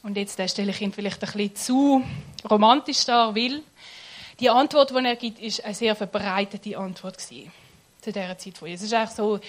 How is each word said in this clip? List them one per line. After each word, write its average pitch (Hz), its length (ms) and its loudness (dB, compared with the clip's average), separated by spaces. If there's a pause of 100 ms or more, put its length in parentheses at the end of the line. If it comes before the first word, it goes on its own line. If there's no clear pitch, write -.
Und 202 140 -6
jetzt, 202 220 -6
äh, 190 100 -2
stelle 202 220 -2
ich 190 100 -6
ihn 196 120 -2
vielleicht 208 300 -6
ein 196 100 -6
bisschen 202 240 -4
zu 269 480 4 (440)
romantisch 226 560 6
dar, 233 300 4
weil 247 280 -2 (760)
die 247 100 4
Antwort, 269 420 6
die 254 140 0
er 240 120 0
gibt, 226 220 -8
ist 214 260 -8
eine 208 100 -8
sehr 220 200 0
verbreitete 202 840 -4
Antwort 185 400 -10
gewesen 123 340 -16 (480)
zu 220 120 -10
dieser 185 260 -8
Zeit - 180 -16
von 156 120 -16
Jesus. 180 180 -10
Es 214 60 -4
ist 226 60 4
eigentlich 220 180 -2
so 208 220 0 (100)